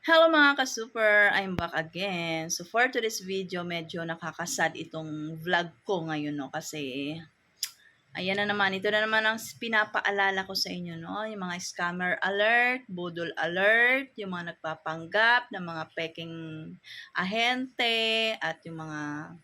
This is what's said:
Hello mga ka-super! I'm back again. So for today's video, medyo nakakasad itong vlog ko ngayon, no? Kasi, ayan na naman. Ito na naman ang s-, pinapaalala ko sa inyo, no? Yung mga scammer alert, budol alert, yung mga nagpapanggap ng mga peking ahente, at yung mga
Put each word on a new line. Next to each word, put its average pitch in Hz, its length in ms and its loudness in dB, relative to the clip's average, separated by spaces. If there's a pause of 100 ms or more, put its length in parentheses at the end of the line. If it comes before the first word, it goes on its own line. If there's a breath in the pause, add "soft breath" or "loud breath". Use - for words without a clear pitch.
Hello 330 240 8
mga 285 320 6
ka-super! 220 720 4
I'm 190 240 0
back 175 160 -4
again. 165 800 -4
So 180 160 -6
for 247 240 2
today's 226 320 -4
video, 185 400 -4
medyo 170 400 -6
nakakasad 165 720 -2
itong 160 640 -8
vlog 175 320 0 (160)
ko 185 240 0
ngayon, 147 240 -4
no? 135 160 -8
Kasi, 143 640 -6 (960 loud breath)
ayan 185 240 -2
na 202 80 0
naman. 202 320 2
Ito 196 160 0
na 214 160 2
naman 220 160 2
ang 220 160 2
s-, - 160 -14
pinapaalala 202 880 0
ko 190 160 -10
sa 175 160 -4
inyo, 175 240 -8
no? 185 240 -6
Yung 208 240 -8
mga 175 80 -6
scammer 180 640 -2
alert, 233 720 2
budol 170 480 -6
alert, 226 800 4
yung 190 160 -6
mga 170 160 -8
nagpapanggap 165 1040 0
ng 185 80 -6
mga 165 200 -6 (120)
peking 165 400 -8 (800 loud breath)
ahente, 226 1300 0
at 160 240 -4
yung 160 160 -10
mga 151 480 -8 (120)